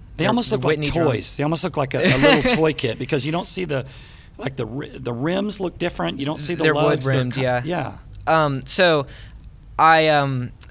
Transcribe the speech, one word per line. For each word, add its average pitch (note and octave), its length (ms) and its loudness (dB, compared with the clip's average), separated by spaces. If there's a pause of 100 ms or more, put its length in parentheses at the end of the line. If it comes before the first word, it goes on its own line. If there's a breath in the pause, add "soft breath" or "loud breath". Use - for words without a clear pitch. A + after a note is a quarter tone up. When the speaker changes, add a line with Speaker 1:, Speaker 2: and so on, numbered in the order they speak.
(180)
Speaker 1:
They D#3 80 -2
Speaker 2:
They're F#3+ 60 2
Speaker 1:
almost A#3 200 0
look G#3 140 -2
Speaker 2:
Whitney D3+ 220 0
Speaker 1:
like C#3 80 -2
Speaker 2:
drums. E3 180 2
Speaker 1:
toys. - 240 -4
They C#3+ 80 -2
almost D#3 180 0
look E3+ 140 -4
like C3+ 180 -2
a, C3 60 0
a C#3+ 180 4
little B3+ 320 4
Speaker 2:
<laughs> A#3+ 60 2
Speaker 1:
toy D#3 160 4
kit, A2+ 260 -4
because B2 260 -2
you D3+ 60 -4
don't F3 160 -4
see F#3 180 -6
the, C3+ 220 -4 (520 loud breath)
like, C3+ 180 -8
the A#2+ 100 -4
ri-, C#3 320 -10
the B2+ 140 -6
rims F#3 480 -2
look F3 180 -6
different. F3 400 -4
You C#3 80 -4
don't D3 140 -4
see E3+ 140 -4
the D#3 100 0
Speaker 2:
They're D#3 100 6
wood D3 80 2
Speaker 1:
lugs. D3 220 2
They're C3 140 2
Speaker 2:
rimmed, B2 160 -2
Speaker 1:
ki-, C3 80 -2
Speaker 2:
yeah. B2 220 0
Speaker 1:
yeah. C#3+ 340 -4 (280)
Speaker 2:
Um, D3+ 400 2
so D#3+ 400 4 (720 loud breath)
I, D#3+ 300 6
um, C#3 440 0 (180)